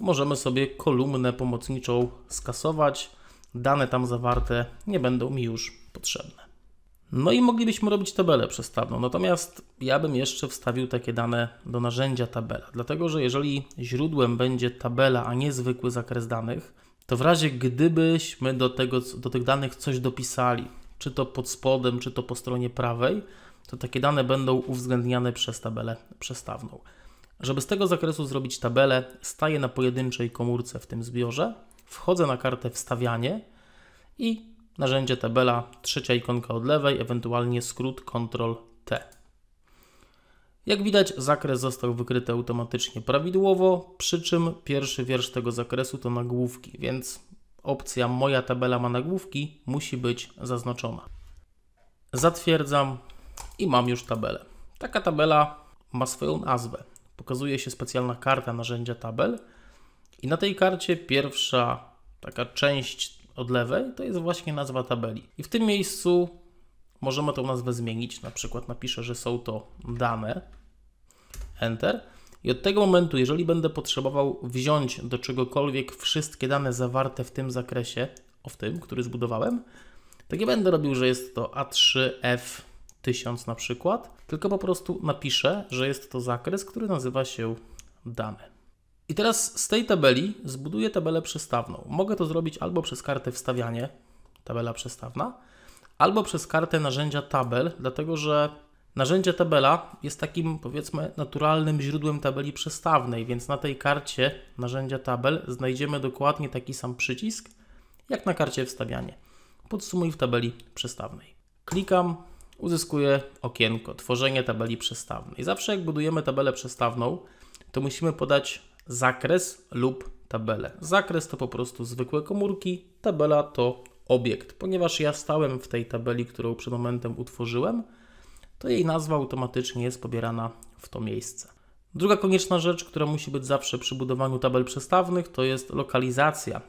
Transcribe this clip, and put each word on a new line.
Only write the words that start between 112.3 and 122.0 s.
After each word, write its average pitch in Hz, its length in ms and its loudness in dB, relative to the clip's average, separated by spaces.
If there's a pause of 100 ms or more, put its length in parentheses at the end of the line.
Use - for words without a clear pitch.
uzyskuję 147 640 2 (200)
okienko, 113 520 0
tworzenie 131 480 0
tabeli 113 340 -2
przestawnej. - 680 -8
Zawsze 196 280 -2
jak 190 120 -2
budujemy 156 380 0
tabelę 135 300 2
przestawną, 123 640 -2 (540)
to 131 80 -2
musimy 147 320 0
podać 143 500 0 (240)
zakres 127 840 0
lub 127 400 0 (180)
tabelę. 110 520 -2
Zakres 175 480 0
to - 80 -10
po 127 120 -4
prostu 123 360 -6
zwykłe 123 380 -2